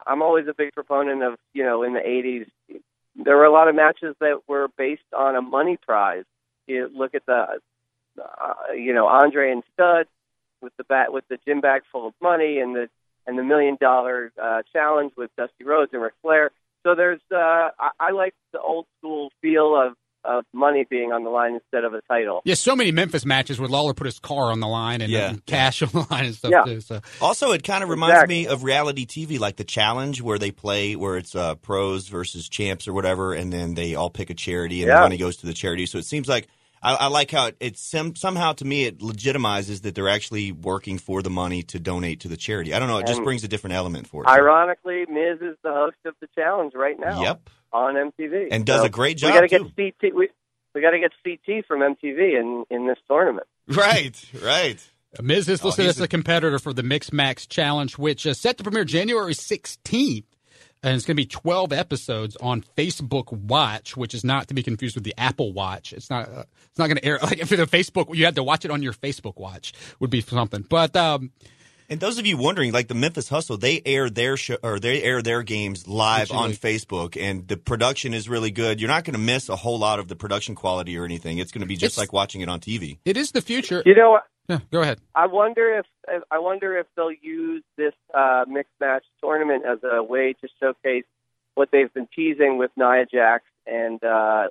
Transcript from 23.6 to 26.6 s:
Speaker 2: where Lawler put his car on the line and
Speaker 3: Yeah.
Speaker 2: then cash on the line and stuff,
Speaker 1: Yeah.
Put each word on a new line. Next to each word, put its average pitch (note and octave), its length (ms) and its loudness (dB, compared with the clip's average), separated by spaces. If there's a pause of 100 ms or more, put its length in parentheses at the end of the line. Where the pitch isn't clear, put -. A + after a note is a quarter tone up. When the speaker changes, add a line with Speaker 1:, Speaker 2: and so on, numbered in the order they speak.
Speaker 2:
where C3 80 -4
Lawler C#3 260 0
put C#3 120 -8
his A#2+ 120 -8
car C#3 320 -2
on A2+ 100 0
the A2 60 -2
line A2+ 340 -2
and A2 120 -2
Speaker 3:
Yeah. G#2 160 0
Speaker 2:
then G2+ 180 -8
cash C3 340 2
on C3+ 120 0
the D#3 180 -2
line C3+ 160 -2
and A2+ 80 -8
stuff, - 160 -4
Speaker 1:
Yeah. F3 140 8